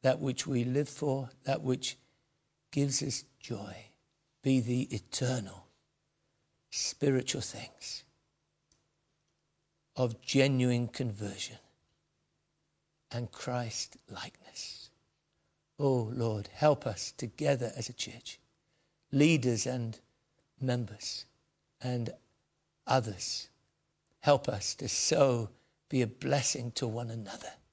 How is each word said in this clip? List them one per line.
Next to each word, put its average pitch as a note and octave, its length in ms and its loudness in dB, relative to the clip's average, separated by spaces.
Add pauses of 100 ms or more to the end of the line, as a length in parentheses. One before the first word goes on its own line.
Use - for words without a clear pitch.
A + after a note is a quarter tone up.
that C3 180 4
which C3 260 -2
we B2+ 180 2
live C3+ 240 0
for, C3+ 420 -2 (140)
that C3+ 180 0
which - 340 -2 (720)
gives C#3 320 2
us - 220 -4 (160)
joy, G2 360 -8 (640)
be C3+ 180 4
the B2 220 0 (120)
eternal, B2 720 -4 (1040)
spiritual - 720 0
things - 640 -12 (1900)
of A#2+ 260 0
genuine B2+ 680 4
conversion G#2 680 -6 (1500)
and A#2+ 200 -6
Christ-likeness. - 1600 -8 (880)
Oh B2+ 340 2
Lord, A2+ 420 -2
help D3+ 320 4
us - 260 -6
together C3 640 -2
as B2 120 -8
a C3 40 -12
church, - 460 -12 (720)
leaders C3+ 540 6
and A#2+ 340 -4 (600)
members B2 680 -4 (560)
and B2 280 -2 (760)
others. A2 600 0 (720)
Help C#3+ 280 4
us G#2+ 280 -4
to - 120 -6
so C3 640 4 (380)
be C3+ 120 2
a A#2+ 60 4
blessing C3 680 -2
to - 140 -2
one A#2 240 -4
another A2+ 420 -10 (200)